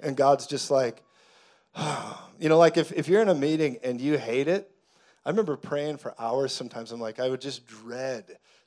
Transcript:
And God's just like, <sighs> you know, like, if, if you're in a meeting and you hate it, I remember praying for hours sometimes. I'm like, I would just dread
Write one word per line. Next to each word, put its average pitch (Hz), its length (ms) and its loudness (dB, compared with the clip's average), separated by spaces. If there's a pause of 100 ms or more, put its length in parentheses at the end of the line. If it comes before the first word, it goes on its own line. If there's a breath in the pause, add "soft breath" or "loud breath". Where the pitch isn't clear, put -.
And 139 160 -4
God's 139 300 4
just - 240 -6
like, 131 320 0 (720 loud breath)
<sighs> - 20 -18 (640 loud breath)
you 156 100 0
know, 160 100 6
like, 165 180 8
if, 165 160 2
if 147 160 -4
you're 202 140 4
in 214 60 2
a 180 60 6
meeting 151 480 0
and 127 180 -4
you 143 180 2
hate 127 280 -2
it, 190 240 -2 (540 soft breath)
I 143 60 -4
remember 180 260 0
praying 147 400 -4
for - 200 -12
hours 131 360 -2
sometimes. 117 400 -10
I'm 117 80 -10
like, 110 180 -8
I 127 100 -2
would 131 120 -4
just 131 260 -12
dread 117 720 -10 (280 soft breath)